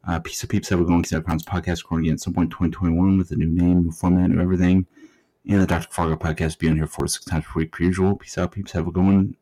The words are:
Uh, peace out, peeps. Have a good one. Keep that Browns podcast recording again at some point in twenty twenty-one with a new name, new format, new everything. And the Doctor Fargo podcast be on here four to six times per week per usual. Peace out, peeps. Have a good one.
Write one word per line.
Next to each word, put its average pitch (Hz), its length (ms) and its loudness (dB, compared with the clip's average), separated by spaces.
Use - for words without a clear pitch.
Uh, 85 140 -4
peace - 220 -10
out, - 80 -10
peeps. 101 200 -2
Have 92 100 2
a 85 60 4
good 87 80 2
one. 85 100 2
Keep - 80 -6
that 80 140 -2
Browns 80 180 -2
podcast 87 400 -4
recording 82 220 -2
again 80 80 2
at 76 80 -4
some 90 120 -6
point 85 120 2
in 82 60 -6
twenty 82 200 -2
twenty-one 90 460 2
with 90 140 0
a 78 40 -4
new 80 140 0
name, 87 340 4
new 82 80 0
format, 90 380 2
new 87 120 2
everything. 92 440 2
And 101 100 4
the 92 80 4
Doctor 82 240 -2
Fargo 82 240 -2
podcast 80 440 -4
be 80 100 0
on 78 80 2
here 78 100 -2
four - 200 -6
to - 40 -4
six - 140 -8
times 80 180 -4
per - 160 -6
week 80 140 -4
per 85 100 -4
usual. 92 320 2
Peace - 220 -14
out, 90 160 -4
peeps. 101 180 -10
Have 82 160 -4
a 87 40 -6
good 90 120 0
one. 98 380 4